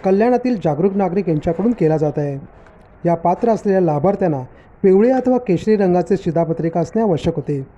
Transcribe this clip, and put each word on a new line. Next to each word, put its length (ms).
कल्याणातील 600
जागरूक 320
नागरिक 340
यांच्याकडून 420
केला 260
जात 200
आहे. 200
या 100
पात्र 340
असलेल्या 320
लाभार्थ्यांना 600
पिवळी 260
अथवा 280
केशरी 380
रंगाचे 420
शिधापत्रिका 640
असणे 220
आवश्यक 340
होते. 320